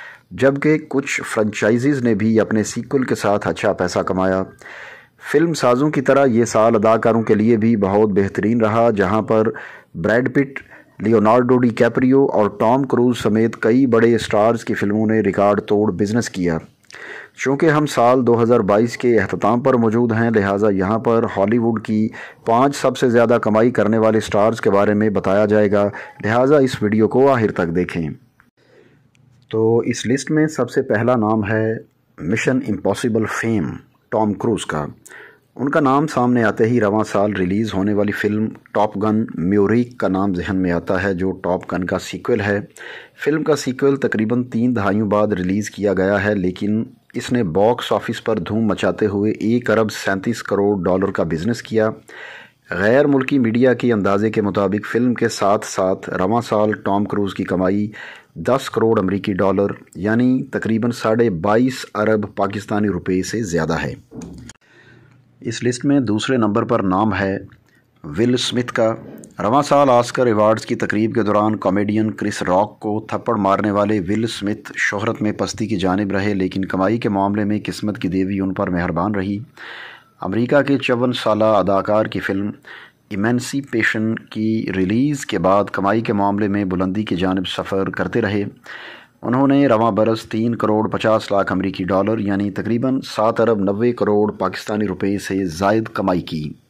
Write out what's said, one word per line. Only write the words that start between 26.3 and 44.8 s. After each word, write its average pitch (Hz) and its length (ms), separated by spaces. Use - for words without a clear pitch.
इस 131 240
वीडियो 107 240
को 127 200
आखिर 113 240
तक 90 200
देखें। 85 420
तो 113 340
इस 120 200
लिस्ट 131 260
में 156 180
सबसे 135 340
पहला 117 340
नाम 107 280
है 110 340
मिशन 113 500
इम्पॉसिबल 107 640
फेम, 107 460
टॉम 107 240
क्रूज 113 300
का। 76 220
उनका 143 220
नाम 143 280
सामने 123 360
आते 110 220
ही 120 140
रवां 107 240
साल 104 300
रिलीज़ 98 400
होने 98 200
वाली 101 180
फिल्म 107 360
टॉप 104 240
गन 107 280
म्यूरिक 104 600
का 104 80
नाम 95 260
जहन 87 220
में 92 160
आता 87 260
है, 98 180
जो 92 180
टॉप 90 380
गन 90 120
का 90 160
सीक्वल - 420
है। 101 180
फिल्म 151 280
का 151 120
सीक्वल 135 420
तकरीबन 120 480
तीन 123 280
दहाइयों 104 360